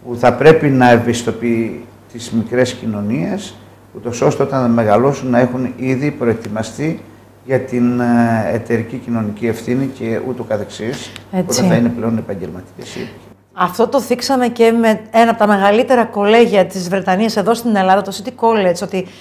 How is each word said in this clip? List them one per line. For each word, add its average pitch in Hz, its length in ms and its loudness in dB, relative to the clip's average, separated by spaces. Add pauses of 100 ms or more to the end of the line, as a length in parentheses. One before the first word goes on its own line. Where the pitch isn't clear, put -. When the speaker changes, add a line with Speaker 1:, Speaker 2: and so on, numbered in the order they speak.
Speaker 1:
που 120 120 -8
θα 120 180 4
πρέπει 156 340 6
να 127 220 6
ευαισθητοποιεί 113 920 0 (280)
τις - 180 -14
μικρές 123 420 0
κοινωνίες, 104 840 -6 (420)
ούτως 117 240 -8
ώστε 147 220 2
όταν 131 280 0
μεγαλώσουν 117 600 2
να 120 80 2
έχουν 127 380 0
ήδη 131 340 -2
προετοιμαστεί 117 880 -4 (440)
για 131 160 0
την, 123 400 0
ε, 117 520 2
εταιρική 113 440 -4
κοινωνική 117 500 -6
ευθύνη 127 400 -2
και 113 420 -6
ούτω 117 140 -8
καθεξής, 107 680 -8 (200)
Speaker 2:
Έτσι. 180 260 -2
Speaker 1:
όταν - 120 2
θα 113 60 4
είναι 120 120 2
πλέον 113 300 -2
επαγγελματικές - 760 -12
οι 117 140 -10 (440)
Speaker 2:
Αυτό 180 360 0
το 269 120 0
θίξαμε 247 480 -2
και 233 240 4
με 226 280 2 (100)
ένα 233 200 4
από 226 80 0
τα 208 80 2
μεγαλύτερα 208 580 4
κολέγια 202 600 4
της 180 220 -8
Βρετανίας 190 480 0
εδώ 208 180 2
στην 233 220 -2
Ελλάδα, 190 260 4
το 196 200 -10
City 185 60 -14
College, 214 540 0
ότι 180 240 -4 (140)